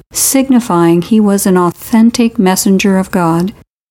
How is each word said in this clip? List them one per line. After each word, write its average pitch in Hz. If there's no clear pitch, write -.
signifying 185
he 220
was 202
an 190
authentic 226
messenger 190
of 190
God, 175